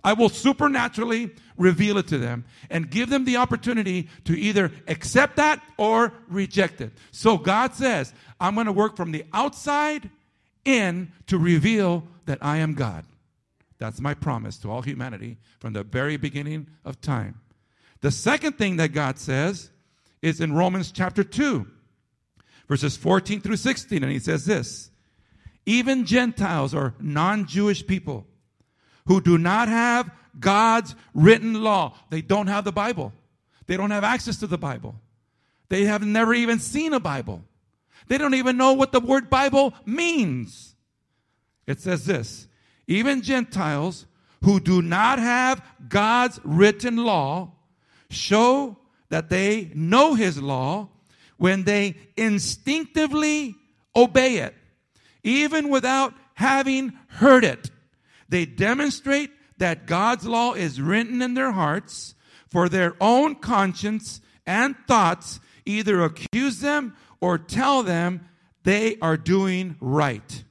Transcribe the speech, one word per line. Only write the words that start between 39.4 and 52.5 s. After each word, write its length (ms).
means. 920
It 140
says 260
this, 400
"Even 340
Gentiles 840
who 160
do 240
not 380
have 440
God's 540
written 540
law 560
show 640
that 220
they 440
know 400
his 280
law 480
when 260
they 340
instinctively 1400